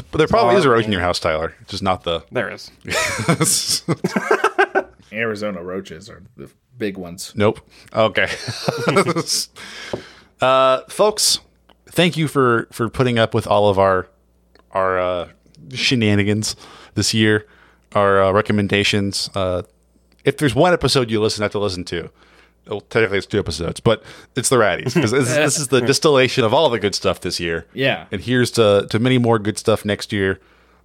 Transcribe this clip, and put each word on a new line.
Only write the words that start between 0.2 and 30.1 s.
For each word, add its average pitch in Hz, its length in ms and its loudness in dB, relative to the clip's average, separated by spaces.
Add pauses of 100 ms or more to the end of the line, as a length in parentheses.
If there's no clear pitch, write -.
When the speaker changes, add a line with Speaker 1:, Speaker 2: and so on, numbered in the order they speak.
Speaker 1:
probably 226 300 2
is 165 100 2
a - 40 4
roach 117 100 4
in 104 60 -2
Speaker 2:
Sorry. 107 60 -2
Speaker 1:
your 90 80 -2
house, 87 180 -2
Tyler. 80 360 -2 (140)
Just 95 140 -10
not 92 220 -2
the 82 180 -4 (100)
Speaker 2:
There 107 180 -4
is. - 200 -16 (140)
Speaker 1:
<laughs> - 1000 -2 (1300)
Speaker 3:
Arizona 104 500 -6
roaches 92 480 -10
are 82 120 -20 (140)
the 69 140 -16 (260)
big 101 220 -6
ones. 87 360 -12
Speaker 1:
Nope. 107 260 0 (340)
Okay. 107 340 2 (580)
<laughs> 175 380 0 (1160)
Uh, 131 500 4
folks, 214 480 0 (480)
thank 165 320 0
you 151 100 0
for, 123 420 2
for 113 200 -4
putting 123 280 0
up 113 140 2
with 113 140 -2
all 104 240 4
of 95 80 2
our, 95 300 2 (640)
our, 95 260 0
uh, 90 300 -2 (440)
shenanigans 104 800 0 (420)
this 104 180 -2
year, 107 320 2 (480)
our, 98 300 4
uh, 95 80 4
recommendations. 101 1000 0
Uh, 92 280 -2 (640)
if 139 120 0
there's 127 180 0
one 175 200 4
episode 131 360 0
you 110 120 0
listen, 104 200 0
have 101 100 -2
to 104 60 -4
listen 95 260 -4
to, 85 260 -8 (560)
well, 104 160 -8
technically 104 360 0
it's - 80 -4
two 104 120 -2
episodes, 82 420 -6
but 110 220 2 (340)
it's 127 140 -2
the 131 60 4
Raddies, 104 440 2
'cause 117 120 0
this, 131 220 2
this 147 240 0
is 143 100 -6
the 131 120 4
Speaker 2:
<laughs> 113 60 -2
Speaker 1:
distillation 131 580 2
of 110 80 2
all 151 160 4
the 117 120 0
good 98 140 -2
stuff - 280 -2
this 87 180 -6
year. 82 320 -4
Speaker 3:
Yeah. 110 380 -2
Speaker 1:
And 101 100 -6
here's 123 320 0
to, 101 380 4
to 110 80 0
many 127 180 2
more 117 220 2
good 101 180 -4
stuff - 300 0
next 104 260 -4